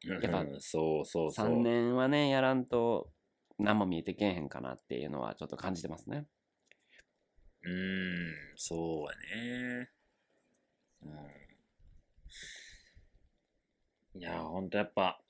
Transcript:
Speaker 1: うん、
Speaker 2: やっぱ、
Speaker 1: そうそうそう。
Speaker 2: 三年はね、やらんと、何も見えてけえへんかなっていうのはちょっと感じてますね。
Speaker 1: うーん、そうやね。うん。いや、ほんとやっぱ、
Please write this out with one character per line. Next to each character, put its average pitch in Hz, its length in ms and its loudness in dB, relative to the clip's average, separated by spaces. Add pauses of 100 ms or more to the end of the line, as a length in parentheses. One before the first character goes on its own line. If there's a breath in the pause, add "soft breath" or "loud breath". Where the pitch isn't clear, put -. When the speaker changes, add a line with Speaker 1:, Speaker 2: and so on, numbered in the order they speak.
Speaker 1:
う 90 160 -4
ん、 - 20 -6
Speaker 2:
や 95 80 2
っ - 20 0
ぱ、 92 120 2 (160)
Speaker 1:
そ 78 420 2
う - 40 -6
そ 82 220 0
う - 0 -
そ - 0 -
う。 76 40 -2
Speaker 2:
三 87 300 4
年 120 340 4
は 127 120 4
ね、 147 220 4
や 135 120 4
ら 131 140 6
ん 127 100 2
と、 117 480 2 (460)
何 104 180 6
も 104 80 6
見 90 140 2
え 82 40 -4
て 92 120 -2
け 104 100 2
え - 40 6
へ 87 100 0
ん 71 100 -4
か 65 120 -8
な 64 120 -6
っ 64 40 -10
て 64 220 -6
い 71 60 -4
う - 40 -6
の 69 120 -4
は 55 140 -4
ち - 80 -10
ょ - 20 -4
っ - 20 -6
と - 100 -8
感 - 180 -2
じ 82 60 -6
て - 60 -4
ま 80 100 -8
す - 120 -12
ね。 147 180 -6 (1400 soft breath)
Speaker 1:
う 87 60 -8
ー - 20 -4
ん、 90 640 -2 (200)
そ 82 500 -4
う - 20 -6 (280)
や 113 60 -6
ね。 123 480 -6 (1120)
う 73 60 -14
ん。 - 20 -14 (3000 loud breath)
い - 20 -12
や、 85 200 -4
ほ 82 200 -4
ん 92 80 -4
と 104 80 0
や 104 60 4
っ - 120 -6
ぱ、 92 240 2 (100)